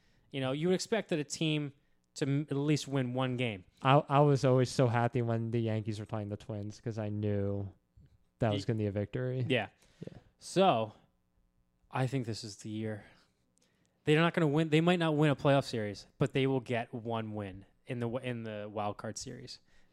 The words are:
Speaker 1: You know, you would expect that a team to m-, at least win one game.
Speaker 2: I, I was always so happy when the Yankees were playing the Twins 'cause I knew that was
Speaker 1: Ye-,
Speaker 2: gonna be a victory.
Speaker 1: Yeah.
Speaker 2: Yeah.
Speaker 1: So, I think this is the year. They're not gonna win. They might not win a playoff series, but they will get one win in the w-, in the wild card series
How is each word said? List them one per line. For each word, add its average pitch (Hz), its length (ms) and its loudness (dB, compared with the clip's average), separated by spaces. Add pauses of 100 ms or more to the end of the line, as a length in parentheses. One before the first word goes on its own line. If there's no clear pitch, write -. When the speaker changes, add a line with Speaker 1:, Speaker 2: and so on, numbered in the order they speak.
(320)
Speaker 1:
You 139 120 -6
know, 131 100 -2
you 151 160 -2
would 185 60 4
expect 202 340 -2
that 170 100 0
a 147 60 -2
team 151 480 -2 (440)
to 151 100 -2
m-, 139 240 0
at 139 60 -2
least 147 300 2
win 131 280 -2
one 127 240 -2
game. 110 260 -4 (180)
Speaker 2:
I, 135 260 8
I 143 120 4
was 143 240 4
always 127 260 4
so 127 180 4
happy 120 340 2
when 113 280 -2
the 117 100 0
Yankees 107 400 -2
were 104 60 -10
playing 107 220 -6
the 101 80 -6
Twins 104 480 -10
'cause 113 140 -6
I 107 100 -4
knew 101 580 -2 (720)
that 110 120 2
was 101 100 -2
Speaker 1:
Ye-, - 40 -8
Speaker 2:
gonna 113 120 -2
be 107 80 0
a 101 60 -2
victory. 127 560 -4
Speaker 1:
Yeah. 113 200 2 (380)
Speaker 2:
Yeah. - 120 -18 (200)
Speaker 1:
So, 135 540 2 (1000)
I 127 160 0
think 123 200 -4
this 113 180 -8
is 104 120 -14
the - 120 -14
year. 107 360 -6 (1000)
They're 151 160 4
not 170 140 2
gonna 160 140 4
win. 156 200 2
They 156 140 4
might 175 160 4
not 160 180 2
win 151 140 4
a 131 60 2
playoff 139 280 4
series, 104 420 -6 (120)
but 143 160 0
they 135 120 2
will 135 140 0
get 117 320 -4
one 113 400 -6
win 98 320 -10 (220)
in 123 140 -8
the 120 60 -2
w-, 123 200 -6
in 117 160 -6
the 107 280 -10
wild 104 280 -6
card 110 180 -10
series 123 420 -14 (340)